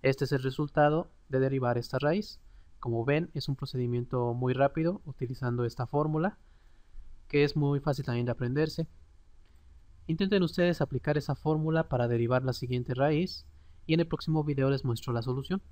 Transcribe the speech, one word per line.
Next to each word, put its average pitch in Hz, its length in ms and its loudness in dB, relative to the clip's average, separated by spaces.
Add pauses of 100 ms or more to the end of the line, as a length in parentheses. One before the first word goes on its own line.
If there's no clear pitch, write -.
Este 139 220 2
es 131 80 -2
el 131 120 0
resultado 147 680 2 (160)
de 131 120 0
derivar 131 380 2
esta 127 220 -4
raíz. 165 400 -2 (400)
Como 117 240 -2
ven, 151 300 2
es 147 160 -6
un 139 80 -2
procedimiento 120 760 -2
muy 127 200 0
rápido 160 500 2
utilizando 123 640 -4
esta 117 220 -4
fórmula, 156 500 0 (920)
que 143 160 4
es 143 140 2
muy 143 240 2
fácil 139 240 -2
también 120 200 0
de 120 60 0
aprenderse. 147 560 -2 (1200)
Intenten 190 360 2
ustedes 175 360 2
aplicar 147 380 0
esa 139 180 -2
fórmula 160 540 0
para 123 180 2
derivar 120 380 2
la 127 80 0
siguiente 123 400 -2
raíz, 151 520 0 (400)
y 160 80 0
en 165 60 4
el 165 80 2
próximo 156 380 0
video 135 240 2
les 135 160 0
muestro 123 260 -2
la 117 100 0
solución. 135 400 -2 (100)